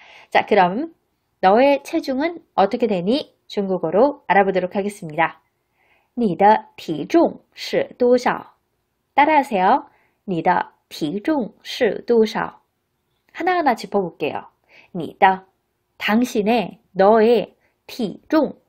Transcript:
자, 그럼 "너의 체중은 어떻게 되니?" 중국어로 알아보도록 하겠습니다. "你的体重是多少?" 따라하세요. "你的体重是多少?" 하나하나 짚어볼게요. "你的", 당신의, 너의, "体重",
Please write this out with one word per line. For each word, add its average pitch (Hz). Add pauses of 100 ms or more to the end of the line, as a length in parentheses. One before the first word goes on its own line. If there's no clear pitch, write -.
(300)
자, 214
그럼 202 (480)
"너의 262
체중은 311 (160)
어떻게 202
되니?" 208 (140)
중국어로 190
알아보도록 185
하겠습니다. 165 (720)
"你的体重是多少?" 220 (600)
따라하세요. 269 (400)
"你的体重是多少?" 208 (720)
하나하나 330
짚어볼게요. 190 (480)
"你的", 190 (560)
당신의, 220 (140)
너의, 214 (320)
"体重", 240 (140)